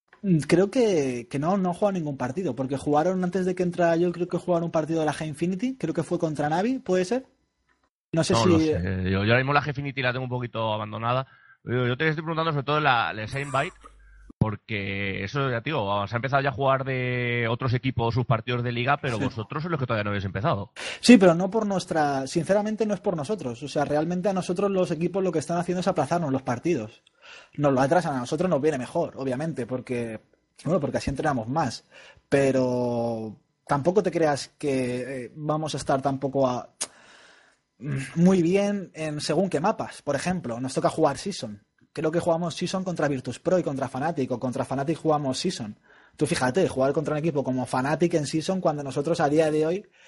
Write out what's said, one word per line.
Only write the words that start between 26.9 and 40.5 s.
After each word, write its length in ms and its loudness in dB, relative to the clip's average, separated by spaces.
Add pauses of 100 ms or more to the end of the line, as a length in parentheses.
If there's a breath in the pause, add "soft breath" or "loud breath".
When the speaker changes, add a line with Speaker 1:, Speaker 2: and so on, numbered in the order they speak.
Speaker 1:
Nos 180 4
lo 80 4
atrasan, 340 2
a 40 -2
nosotros 280 -2
nos 140 2
viene 160 2
mejor, 400 -4
obviamente, 480 -4
porque, 560 -6 (420)
bueno, 160 2
porque 180 -2
así 120 -2
entrenamos 380 -2
más. 380 -2 (440 loud breath)
Pero 1040 2 (320)
tampoco 360 2
te 80 0
creas 380 2 (100)
que, 640 -2
eh, 100 -16
vamos 380 -2
a 40 -4
estar 220 0
tampoco 480 0
a, 220 -2 (1400 loud breath)
muy 300 6
bien 500 0
en 260 -6
según 300 0
qué 100 0
mapas. 440 -2
Por 120 -2
ejemplo, 440 -4